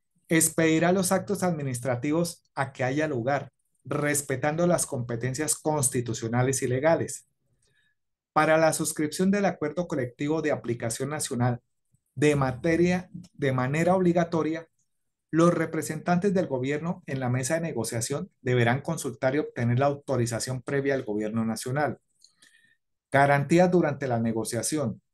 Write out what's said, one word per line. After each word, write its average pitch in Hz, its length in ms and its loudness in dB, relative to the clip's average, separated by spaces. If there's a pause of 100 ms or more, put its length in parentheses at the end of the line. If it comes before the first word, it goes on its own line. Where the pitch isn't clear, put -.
(280)
expedirá 160 640 4
los 185 180 2
actos 190 320 -2
administrativos 147 1040 -2 (100)
a 135 180 -4
que 131 120 -4
haya 147 240 -2
lugar, 135 420 -2 (340)
respetando 147 840 0
las 165 180 2
competencias 131 720 -4
constitucionales 127 1080 0
y 131 60 2
legales. 135 580 2 (1080)
Para 156 240 4
la 160 160 4
suscripción 160 600 -2
del 202 120 0
acuerdo 170 440 -4
colectivo 147 520 -4
de 151 120 0
aplicación 120 580 -4
nacional 127 500 -2 (540)
de 147 220 4
materia, 165 760 0 (220)
de 139 200 -2
manera 143 420 0
obligatoria, 165 760 0 (640)
los 170 220 6
representantes 165 800 -2
del 175 140 2
gobierno 143 600 -4
en 135 140 -6
la 127 80 -2
mesa 127 260 -2
de 165 60 0
negociación 131 720 -4 (100)
deberán 123 400 2
consultar 139 540 -4
y 147 40 0
obtener 120 400 -2
la 139 80 2
autorización 127 760 -4
previa 139 320 -2
al 127 100 -4
gobierno 107 400 -4
nacional. 127 540 -4 (1160)
Garantías 143 580 4
durante 151 380 0
la 117 120 0
negociación. 113 840 -2 (120)